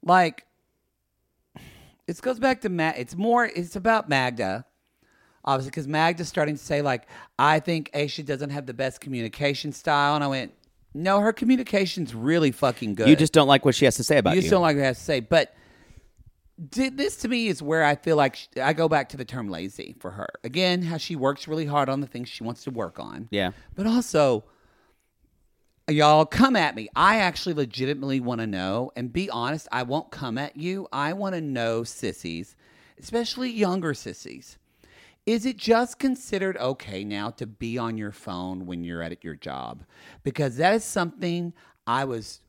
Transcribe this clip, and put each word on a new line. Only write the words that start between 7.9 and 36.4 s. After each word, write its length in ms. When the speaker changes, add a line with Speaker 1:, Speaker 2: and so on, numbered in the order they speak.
Speaker 1:
Aisha 300
doesn't 260
have 160
the 80
best 260
communication 720
style." 440
And 80
I 20
went, 260
"No, 280
her 120
communication's 840
really 340
fucking 460
good." 120
Speaker 2:
You 60
just 180
don't 140
like 180
what 120
she 80
has 120
to 80
say 140
about 160
Speaker 1:
You 60
just 60
Speaker 2:
you. 60
Speaker 1:
don't 100
like 140
what 60
she 40
has 120
to 60
say. 160
But 340
di-, 180
this, 300
to 100
me, 180
is 160
where 220
I 100
feel 220
like 180
sh-, 140
I 120
go 160
back 220
to 60
the 80
term 240
lazy 520
for 120
her. 140
Again, 400
how 140
she 180
works 320
really 200
hard 220
on 120
the 80
things 200
she 140
wants 220
to 80
work 260
on. 320
Speaker 2:
Yeah. 220
Speaker 1:
But 100
also, 560
y'all, 380
come 300
at 180
me. 220
I 220
actually 360
legitimately 640
wanna 300
know, 480
and 160
be 180
honest, 400
I 140
won't 260
come 280
at 180
you. 360
I 200
wanna 280
know 440
sissies, 720
especially 540
younger 420
sissies. 640
Is 180
it 120
just 420
considered 580